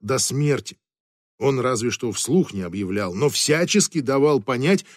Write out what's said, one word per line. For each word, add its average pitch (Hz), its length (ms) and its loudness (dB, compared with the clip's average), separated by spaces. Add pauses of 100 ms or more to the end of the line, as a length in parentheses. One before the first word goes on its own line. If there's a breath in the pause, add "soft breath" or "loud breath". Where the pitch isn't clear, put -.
до 123 180 -2
смерти. 143 580 -2 (640)
Он 131 200 2
разве 120 300 0
что 107 220 -4
вслух 156 420 0
не 95 80 -6
объявлял, 92 540 -4
но 135 140 2
всячески 170 720 2
давал 139 400 4
понять, 139 440 0 (120 soft breath)